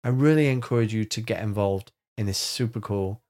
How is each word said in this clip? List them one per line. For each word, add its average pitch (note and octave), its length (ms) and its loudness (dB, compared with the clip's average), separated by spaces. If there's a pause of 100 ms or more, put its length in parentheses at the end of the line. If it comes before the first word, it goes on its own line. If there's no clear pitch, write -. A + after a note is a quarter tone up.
I A#2+ 60 -2
really D3 400 4
encourage A#2 460 0
you A2 100 0
to - 160 -6
get G#2+ 220 -4
involved G2+ 500 -2 (240)
in G#2+ 100 -2
this F#2+ 120 -2
super A#2 420 -4
cool G2+ 500 -4